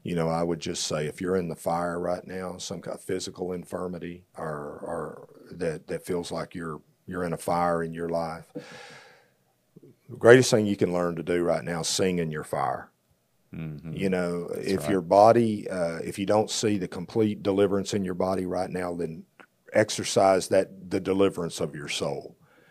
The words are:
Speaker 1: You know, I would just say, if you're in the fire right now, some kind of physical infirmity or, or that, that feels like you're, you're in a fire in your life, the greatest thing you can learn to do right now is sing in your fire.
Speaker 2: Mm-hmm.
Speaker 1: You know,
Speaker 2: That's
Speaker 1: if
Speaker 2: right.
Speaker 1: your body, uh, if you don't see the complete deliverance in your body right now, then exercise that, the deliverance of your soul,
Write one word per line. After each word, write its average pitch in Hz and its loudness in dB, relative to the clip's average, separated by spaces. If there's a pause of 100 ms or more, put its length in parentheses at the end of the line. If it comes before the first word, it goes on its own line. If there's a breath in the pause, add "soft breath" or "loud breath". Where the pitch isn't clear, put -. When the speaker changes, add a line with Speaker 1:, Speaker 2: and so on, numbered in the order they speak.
Speaker 1:
You 87 -6
know, 82 0
I 82 0
would 85 -2
just - -6
say, 76 -4
if 73 -10
you're 92 0
in 87 -2
the - -8
fire 87 -4
right 90 -4
now, 92 -10
some 92 -10
kind 101 -8
of - -14
physical 90 -6
infirmity 87 -10 (140)
or, 80 -8 (320)
or 82 -10 (240)
that, 85 -4
that 85 -8
feels 87 -4
like 82 -8
you're, 82 -8 (240)
you're 90 -6
in 82 -2
a 80 -4
fire 87 0
in 82 -6
your 85 -6
life, 82 -6 (1600 loud breath)
the 113 -12
greatest 123 10
thing 107 4
you 101 0
can 90 2
learn 87 0
to 82 -6
do 87 0
right 80 0
now 82 -6
is 78 -4
sing 92 0
in 80 -2
your 76 -8
fire. 67 -4 (640)
Speaker 2:
Mm-hmm. 80 -10
Speaker 1:
You 95 -2
know, 87 -2
Speaker 2:
That's - -6
Speaker 1:
if 95 0
Speaker 2:
right. - -2
Speaker 1:
your 95 2
body, 107 6
uh, 85 -2
if - -8
you 95 -2
don't 104 4
see 104 0
the 90 -4
complete 104 -2
deliverance 98 2
in 101 -2
your 92 -4
body 92 -2
right 90 -4
now, 90 -6
then 82 -6 (500)
exercise 98 4
that, 95 0
the 101 0
deliverance 92 0
of 78 -4
your 73 -10
soul, - -6 (320 soft breath)